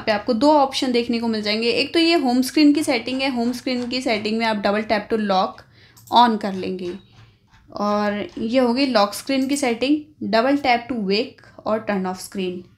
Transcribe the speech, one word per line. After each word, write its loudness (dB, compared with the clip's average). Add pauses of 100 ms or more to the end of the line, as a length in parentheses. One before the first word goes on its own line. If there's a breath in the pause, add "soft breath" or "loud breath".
पे 0
आपको 0
दो 4
ऑप्शन 2
देखने 0
को -4
मिल -2
जाएंगे। -2
एक -2
तो 2
ये 4
होम 2
स्क्रीन 4
की 2
सेटिंग -2
है, 0
होम -2
स्क्रीन -4
की -4
सेटिंग -2
में -2
आप 0
double 0
tap -2
to 0
lock 0 (520 soft breath)
on 4
कर -4
लेंगे -6 (800 soft breath)
और -2 (100)
ये 0
हो 2
गई 2
लॉक 2
स्क्रीन -2
की -2
सेटिंग, 0 (340)
double 2
tap 0
to -6 (120)
wake -4 (220)
और -2
turn -2
off -8
screen, -6 (200)